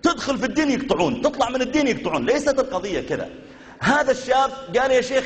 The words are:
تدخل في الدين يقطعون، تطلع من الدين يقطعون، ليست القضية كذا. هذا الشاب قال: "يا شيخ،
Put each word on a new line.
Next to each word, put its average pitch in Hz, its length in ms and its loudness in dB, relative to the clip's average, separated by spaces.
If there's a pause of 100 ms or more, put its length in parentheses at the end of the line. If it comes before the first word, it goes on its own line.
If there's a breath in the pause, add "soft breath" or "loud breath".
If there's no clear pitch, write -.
تدخل 311 360 0
في 254 80 -2
الدين 285 240 0
يقطعون، 190 520 0
تطلع 277 280 0
من 254 120 0
الدين 269 260 2
يقطعون، 156 380 -2
ليست 269 320 2
القضية 185 420 -2
كذا. 120 280 -4 (520 loud breath)
هذا 285 300 2
الشاب 262 400 2 (280)
قال: 262 120 2
"يا 254 100 6
شيخ، 262 260 -2